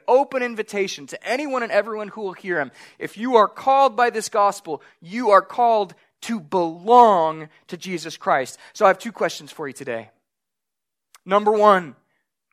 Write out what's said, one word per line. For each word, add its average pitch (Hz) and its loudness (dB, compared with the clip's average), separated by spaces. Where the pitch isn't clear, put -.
open 262 2
invitation 208 -6
to - -14
anyone 254 -4
and 226 -8
everyone 208 -2
who 220 -14
will 190 -8
hear 175 -6
him, 131 -6
"If 160 -12
you 240 0
are 202 4
called 269 0
by 240 0
this 220 -8
gospel, 175 -2
you 208 -4
are 190 6
called 220 0
to 226 -6
belong 170 2
to 185 -12
Jesus 165 -10
Christ." 147 -2
So 214 -2
I 196 8
have 185 2
two 226 -14
questions 160 -8
for 147 -12
you 127 -14
today. 113 -10
Number 208 2
one, 196 4